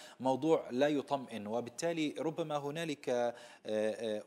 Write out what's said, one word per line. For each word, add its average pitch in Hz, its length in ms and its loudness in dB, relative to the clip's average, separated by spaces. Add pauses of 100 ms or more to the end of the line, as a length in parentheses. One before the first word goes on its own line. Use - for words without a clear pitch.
(200)
موضوع 131 520 4
لا 131 160 4
يطمئن، 131 600 -2
وبالتالي 143 720 -2
ربما 156 380 -2
هنالك، 143 520 -4
آه، 120 240 2 (320)
آه، 107 600 0